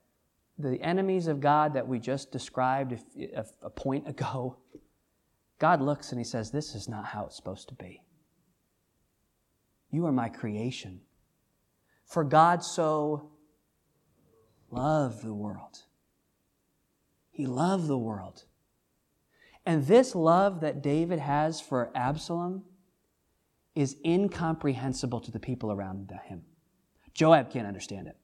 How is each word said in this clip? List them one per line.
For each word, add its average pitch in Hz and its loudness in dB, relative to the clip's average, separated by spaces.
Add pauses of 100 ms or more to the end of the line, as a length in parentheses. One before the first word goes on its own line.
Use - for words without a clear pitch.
(580)
the 135 -2
enemies 185 0
of 147 0
God 147 4
that 123 -2
we 127 -2
just 135 -4
described 131 -2
a, - -10
a, 110 -8 (180)
a - -12
point - -4
ago, 127 -6 (1000)
God 156 4
looks 143 -2
and 123 -4
he 117 -4
says, 113 -6
"This 147 -6
is 101 -10
not 107 -10
how 104 -8
it's - -16
supposed - -12
to 127 -16
be. - -18 (1900)
You 165 -2
are 156 0
my 120 0
creation. 104 -6 (1040)
For - -2
God 165 6
so 151 -2 (1400)
loved 131 0
the 113 -8
world." 104 -10 (1500)
He - -6
loved 160 0
the 139 0
world. 104 -6 (1200)
And 156 2
this 240 6
love 180 6
that 143 -2
David 160 2
has 147 0
for 123 -2
Absalom 170 -2 (1120)
is 139 0
incomprehensible 151 0
to - -14
the 113 -8
people 120 -4
around 98 -6 (140)
him. 87 -14 (720)
Joab 156 8
can't 117 -6
understand 98 -10
it. 80 -18